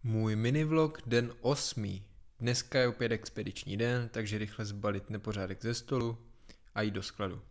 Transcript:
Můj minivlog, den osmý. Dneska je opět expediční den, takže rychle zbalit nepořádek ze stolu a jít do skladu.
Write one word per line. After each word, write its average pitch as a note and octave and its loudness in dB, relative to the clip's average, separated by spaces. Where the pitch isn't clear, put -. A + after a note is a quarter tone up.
Můj A2 2
minivlog, D3+ 4
den A#2+ 4
osmý. G#2 0
Dneska B2 2
je B2+ 6
opět A#2 0
expediční G#2 -6
den, A#2+ 2
takže G#2+ -2
rychle G#2 -4
zbalit G2+ -2
nepořádek G2+ -4
ze A#2 0
stolu A#2 -2
a G#2+ 0
jít G#2+ 2
do G2 -4
skladu. F#2+ -6